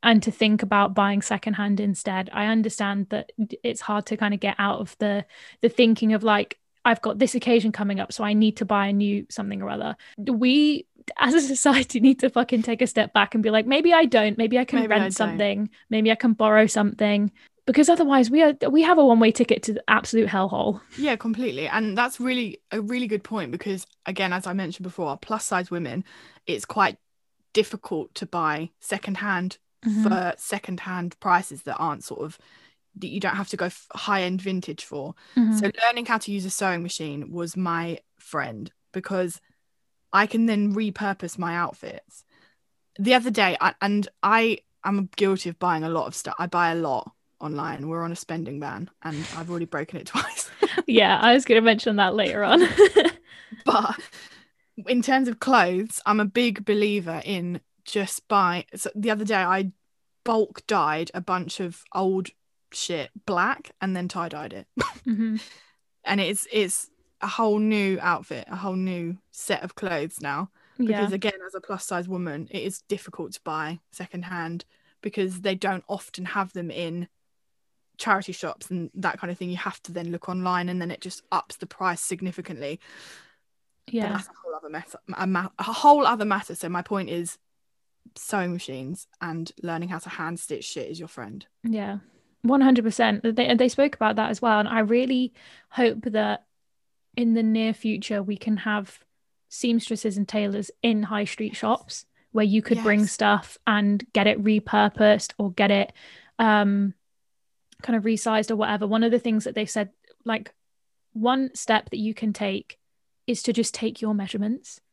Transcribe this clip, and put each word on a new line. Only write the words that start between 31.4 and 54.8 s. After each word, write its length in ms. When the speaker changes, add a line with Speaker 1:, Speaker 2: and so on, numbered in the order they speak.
Speaker 2:
that 140
aren't 260
sort 200
of, 140
that 120
you 120
don't 160
have 140
to 60
go 100
f-, 260
high-end 500
vintage 420
for. 300
Speaker 1:
Mm-hmm. 220
Speaker 2:
So 120
learning 200
how 120
to 140
use 140
a 40
sewing 320
machine 480
was 260
my 440
friend 540
because 480
I 140
can 200
then 280
repurpose 640
my 160
outfits. 720
The 160
other 160
day, 300
I, 220
and 260
I 380
am 320
guilty 340
of 100
buying 240
a 60
lot 160
of 100
stuff. 240
I 80
buy 240
a 20
lot 380
online. 460
We're 160
on 80
a 60
spending 420
ban, 320
and 120
I've 120
already 180
broken 340
it 60
<laughs> 20
twice. 420
Speaker 1:
Yeah, 340
I 120
was 100
gonna 160
mention 360
that 200
later 260
on. 200
<laughs> 1040
Speaker 2:
But 360